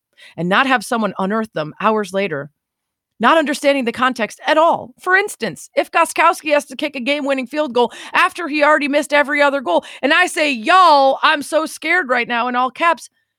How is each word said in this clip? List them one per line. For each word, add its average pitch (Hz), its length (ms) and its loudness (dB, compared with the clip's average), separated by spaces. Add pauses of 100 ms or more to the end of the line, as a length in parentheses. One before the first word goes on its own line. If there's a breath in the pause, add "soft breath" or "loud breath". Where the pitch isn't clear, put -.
(360 loud breath)
and 170 120 -4
not 220 180 2
have 254 180 0
someone 220 340 -4
unearth 214 340 -4
them 151 280 -6
hours 208 320 -2
later, 160 380 -4 (720)
not 262 180 4
understanding 277 460 0
the 226 80 -4
context 240 520 -4
at 311 140 2
all. 311 420 0
For 359 160 0
instance, 381 600 -6
if - 140 -2
Gostkowski 330 600 0
has 294 140 0
to 254 100 -16
kick 294 200 -6
a 269 40 -8
game-winning 269 460 -2
field 302 260 -4
goal 240 200 0 (200 loud breath)
after 339 360 0
he 294 140 -2
already 294 260 4
missed 294 260 0
every 285 260 0
other 285 200 2
goal, 311 240 0 (180 loud breath)
and 285 100 0
I 359 140 4
say, 302 240 -2
"Y'all, 277 720 4
I'm 294 200 2
so 320 220 -2
scared 320 460 -4
right 240 160 0
now," 240 220 -4
in 247 80 -4
all 254 160 -2
caps, 330 360 -2 (300)